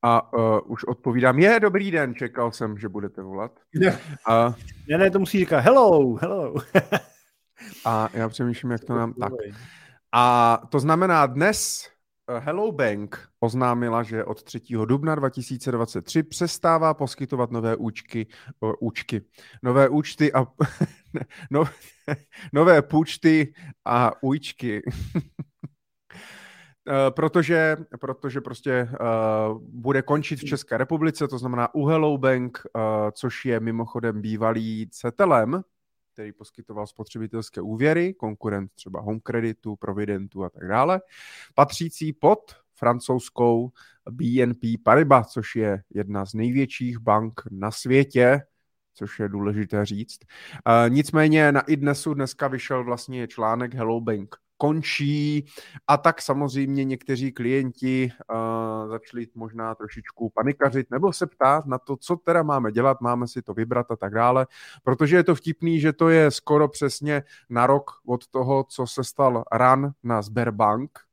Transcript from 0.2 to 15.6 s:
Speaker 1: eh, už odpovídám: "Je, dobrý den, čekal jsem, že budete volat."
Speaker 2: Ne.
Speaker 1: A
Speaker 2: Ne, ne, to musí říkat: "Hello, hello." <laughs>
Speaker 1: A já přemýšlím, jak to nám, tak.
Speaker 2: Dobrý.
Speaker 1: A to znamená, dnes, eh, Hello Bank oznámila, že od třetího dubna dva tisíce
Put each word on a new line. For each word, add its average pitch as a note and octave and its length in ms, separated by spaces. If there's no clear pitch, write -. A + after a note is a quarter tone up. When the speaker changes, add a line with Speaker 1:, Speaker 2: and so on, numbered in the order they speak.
Speaker 1:
eh, A2 260
už - 240
odpovídám: B2 540
"Je, G#3+ 220
dobrý G3 300
den, C#3+ 240
čekal A#2+ 380
jsem, G#2+ 260
že G#2 100
budete G2 340
volat." F#2+ 300
Speaker 2:
Ne. F3+ 240
Speaker 1:
A A2+ 280
Speaker 2:
Ne, D#3 100
ne, F#3+ 120
to F#3+ 80
musí G3 200
říkat: D#3+ 220
"Hello, E3+ 540
hello." F3 400
<laughs> - 1300
Speaker 1:
A A2+ 280
já A2+ 160
přemýšlím, A#2+ 420
jak A#2 140
to B2 100
nám, A#2 200
tak. A#2 160
Speaker 2:
Dobrý. G#2+ 200
Speaker 1:
A A#2+ 460
to C#3+ 120
znamená, D#3+ 460
dnes, D3+ 600
eh, B2 100
Hello F3+ 340
Bank G#2 560
oznámila, A#2+ 600
že A2 220
od - 180
třetího A2+ 420
dubna C#3+ 300
dva C#3 160
tisíce B2+ 420